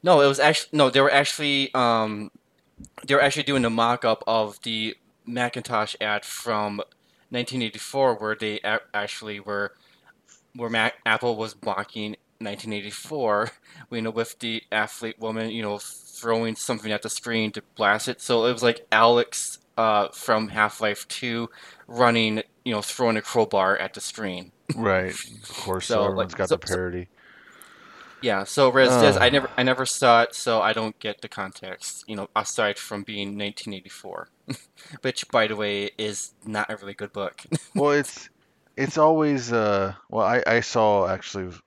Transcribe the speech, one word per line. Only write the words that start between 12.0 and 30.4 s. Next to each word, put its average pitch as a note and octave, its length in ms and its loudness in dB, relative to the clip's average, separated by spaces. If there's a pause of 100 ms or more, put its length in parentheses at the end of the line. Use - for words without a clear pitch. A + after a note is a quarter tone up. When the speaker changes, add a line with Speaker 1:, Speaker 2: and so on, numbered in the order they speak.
Speaker 1:
nineteen G#2+ 340 -8
eighty-four, G#2+ 760 -4 (200)
<laughs> - 200 -20
you A#2 100 -6
know, A2+ 80 -4
with A2+ 300 -6
the A2+ 320 -6
athlete G#2+ 480 -4
woman, A2 320 -4
you A2+ 100 -6
know, G#2 180 -4
throwing A2+ 760 -4
something A2 360 -6
at G#2 120 -4
the A2 60 -8
screen A2 420 -2
to G#2+ 100 -10 (140)
blast G#2+ 320 2
it. B2 140 -6
So A#2 240 2
it B2 80 2
was, A#2 100 -4
like, A#2 280 2
Alex, A#2+ 680 4 (180)
uh, G#2+ 320 2
from A2 400 -2
Half-Life G#2 580 -2
Two A#2 420 -6 (380)
running, A#2 540 4 (240)
you B2 80 -2
know, G#2 80 -2
throwing A2+ 360 0
a G#2+ 40 -2
crowbar G2+ 560 2
at F#2+ 160 -6
the G2+ 80 -14
screen. F#2 560 -8
<laughs> - 40 -20 (120)
Speaker 2:
Right, F#2+ 440 0 (320)
of - 60 -16
course, F#2 320 -6
Speaker 1:
So, B2 60 -2
Speaker 2:
so G#2 220 2
Speaker 1:
like, F#2+ 140 -2
Speaker 2:
everyone's - 60 -14
got F#2 120 -2
Speaker 1:
so, - 100 0
Speaker 2:
the - 80 -10
Speaker 1:
so F#2 120 -2
Speaker 2:
parody. F2+ 320 -6 (1120)
Speaker 1:
Yeah, G2+ 220 0
so C3 280 4
Rez B2+ 220 6
says, A#2 240 8
"I B2 120 6
Speaker 2:
Ugh. - 0 -
Speaker 1:
never, C3+ 280 2
I B2 60 0
never B2+ 220 2
saw A#2 360 6
it, - 140 0
so A2+ 260 0